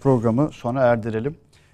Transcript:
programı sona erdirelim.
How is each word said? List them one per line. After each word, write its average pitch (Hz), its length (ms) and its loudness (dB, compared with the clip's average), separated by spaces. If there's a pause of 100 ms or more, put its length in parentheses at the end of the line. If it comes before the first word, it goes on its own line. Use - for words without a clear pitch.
programı 123 500 2
sona 127 300 -4
erdirelim. 117 540 0 (380)